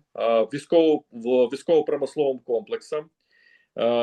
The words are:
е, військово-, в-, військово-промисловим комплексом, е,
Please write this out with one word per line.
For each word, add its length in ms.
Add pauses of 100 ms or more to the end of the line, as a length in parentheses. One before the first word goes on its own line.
(200)
е, 340
військово-, 580
в-, 420
військово-промисловим 840
комплексом, 680 (720)
е, 100 (160)